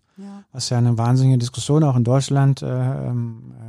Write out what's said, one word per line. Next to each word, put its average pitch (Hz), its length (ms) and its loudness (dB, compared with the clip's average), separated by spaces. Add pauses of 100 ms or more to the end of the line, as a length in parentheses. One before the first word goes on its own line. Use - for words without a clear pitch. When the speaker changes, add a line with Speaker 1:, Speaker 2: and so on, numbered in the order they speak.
(180)
Speaker 1:
Ja. 196 240 -16 (100)
Speaker 2:
was 127 180 -8
ja 127 80 0
eine 117 200 2
wahnsinnige 127 400 4
Diskussion 123 460 0
auch 135 120 2
in 123 80 4
Deutschland, 139 580 2
äh, 139 40 -6 (420)
ähm, 120 440 -8 (160)